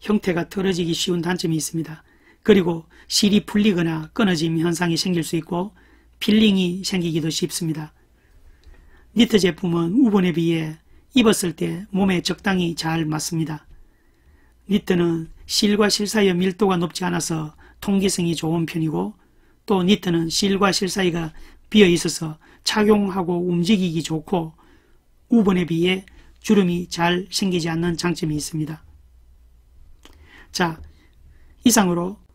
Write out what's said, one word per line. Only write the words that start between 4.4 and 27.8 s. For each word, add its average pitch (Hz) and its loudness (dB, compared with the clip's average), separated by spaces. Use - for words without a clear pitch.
현상이 165 0
생길 170 -2
수 170 -6
있고 175 -6
필링이 190 2
생기기도 170 -2
쉽습니다. 160 -6
니트 220 4
제품은 170 0
우분에 202 4
비해 160 -2
입었을 208 2
때 170 -6
몸에 185 0
적당히 180 -2
잘 165 -4
맞습니다. 156 -6
니트는 175 0
실과 208 2
실 208 -2
사이의 196 2
밀도가 185 0
높지 175 -4
않아서 165 -4
통기성이 185 0
좋은 165 -2
편이고 165 -4
또 190 2
니트는 175 2
실과 196 0
실 185 -2
사이가 170 -2
비어 208 8
있어서 165 0
착용하고 190 0
움직이기 175 0
좋고 160 -4
우분에 190 4
비해 180 0
주름이 180 2
잘 175 0
생기지 180 -2
않는 165 -2